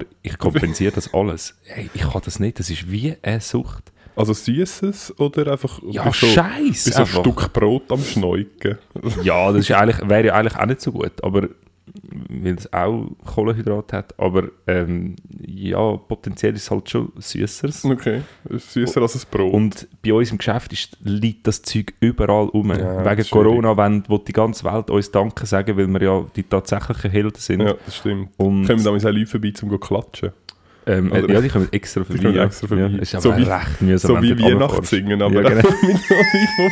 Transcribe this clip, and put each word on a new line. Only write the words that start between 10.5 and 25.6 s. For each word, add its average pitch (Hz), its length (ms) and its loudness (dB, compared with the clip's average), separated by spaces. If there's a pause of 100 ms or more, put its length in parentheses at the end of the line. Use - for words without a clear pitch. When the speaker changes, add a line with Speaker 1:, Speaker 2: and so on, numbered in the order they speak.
Speaker 1:
auch - 80 0
nicht 127 160 -2
so - 100 -6
gut. - 320 -6
Aber 95 240 0 (840)
weil 90 260 -4
es - 180 -12
auch 104 380 -2 (140)
Kohlenhydrat 110 680 -4
hat. - 260 -8
Aber, 92 260 0 (220)
ähm, 90 480 -2 (240)
ja, 95 560 -2
potenziell 107 600 -4
ist 101 80 -10
es - 80 -8
halt 101 180 -4
schon 117 260 -4
Süßeres. - 680 -6
Speaker 2:
Okay, 127 360 -2 (280)
süßer 120 540 -2
als 117 120 0
ein 127 140 -8
Brot. 98 240 0
Speaker 1:
Und 107 340 0 (160)
bei 107 80 0
uns 110 200 2
im 104 80 -4
Geschäft - 340 -4
ist, - 300 -10
liegt 104 440 -2
das 107 140 0
Zeug - 380 -4
überall 107 480 2
rum. 107 240 0
Speaker 2:
Ja, 85 60 0
das 92 280 -2
Speaker 1:
Wegen 104 160 2
Speaker 2:
ist - 80 -4
schwierig. 107 160 6
Speaker 1:
Corona, 110 320 4
wenn, 104 300 2
wo 104 100 2
die 101 160 -10
ganze 110 320 0
Welt 104 240 -4
uns 101 220 0
Danke 104 340 0
sagen, 98 320 0